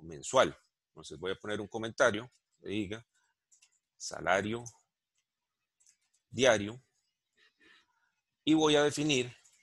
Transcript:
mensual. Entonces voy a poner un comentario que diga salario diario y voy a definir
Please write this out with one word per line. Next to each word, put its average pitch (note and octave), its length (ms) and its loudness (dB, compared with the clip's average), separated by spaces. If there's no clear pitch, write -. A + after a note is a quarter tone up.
mensual. E2 540 0
Entonces D#2+ 280 -16
voy F2+ 140 -4
a - 80 -8
poner G#2 220 -6
un G2+ 80 -12
comentario A2+ 600 0
que - 80 -16
diga G#2 400 -6
salario G2+ 680 -2
diario A2+ 540 2
y D3+ 120 4
voy D3+ 200 4
a D3 80 6
definir C#3+ 500 0